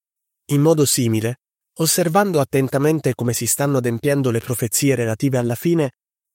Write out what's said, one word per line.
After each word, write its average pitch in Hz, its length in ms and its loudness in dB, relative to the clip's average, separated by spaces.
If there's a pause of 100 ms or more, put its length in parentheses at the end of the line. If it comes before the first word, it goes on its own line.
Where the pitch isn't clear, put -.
(460)
In 143 140 0
modo 151 240 4
simile, 113 580 -2 (360)
osservando 170 640 0
attentamente 139 760 0
come 120 180 -2
si 117 140 -4
stanno 143 320 0
adempiendo 127 520 0
le 117 100 0
profezie 127 560 -2
relative 120 420 -2
alla 120 160 -2
fine, 160 380 -2 (420)